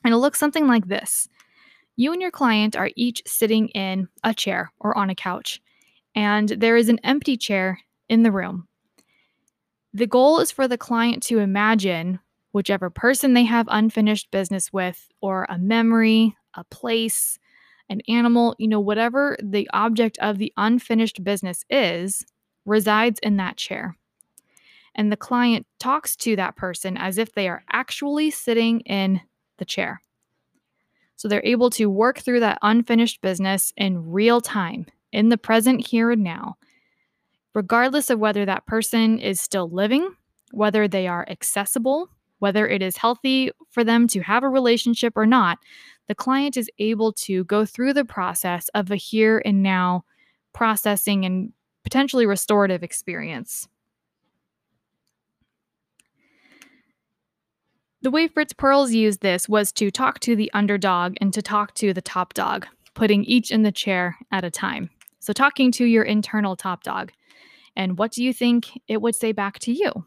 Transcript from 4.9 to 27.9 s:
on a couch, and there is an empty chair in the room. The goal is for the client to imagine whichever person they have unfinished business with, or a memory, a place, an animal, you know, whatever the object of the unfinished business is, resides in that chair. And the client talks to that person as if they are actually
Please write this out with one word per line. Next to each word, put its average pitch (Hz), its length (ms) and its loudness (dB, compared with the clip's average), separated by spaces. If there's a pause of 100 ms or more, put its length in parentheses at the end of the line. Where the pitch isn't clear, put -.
on 196 140 0
a 185 60 -4
couch, - 440 -8 (540)
and 208 360 2
there 226 280 2
is 233 100 4
an 226 160 4
empty 277 320 0
chair 190 440 -2 (280)
in 226 140 4
the 226 100 6
room. 185 360 -6 (1200)
The 214 140 0
goal 262 320 6
is - 140 2
for 269 160 0
the 240 100 -2
client 233 460 0
to 226 160 0
imagine 196 800 0 (320)
whichever 190 400 -2
person 254 420 2
they 240 120 8
have 226 260 2
unfinished 214 580 2
business 190 420 -4
with, 180 380 -6 (100)
or 190 300 -4
a 175 80 -6
memory, 226 800 4 (160)
a 180 120 -14
place, - 720 -4 (500)
an 208 180 -6
animal, 233 520 4
you 220 80 0
know, 214 120 2
whatever 233 640 0
the 202 320 -2
object 220 460 0
of 202 180 -2
the 208 200 -4
unfinished 226 680 0
business 185 480 -4
is, 190 520 -2 (420)
resides 214 580 2
in 208 140 2
that 185 200 -4
chair. - 400 -10 (960)
And 208 180 0
the 214 60 -2
client 240 480 0 (140)
talks 277 380 -4
to 220 180 0
that 190 200 -4
person 185 400 -8
as 185 220 -6
if 226 160 -4
they 196 140 -2
are - 240 -8
actually 294 580 -2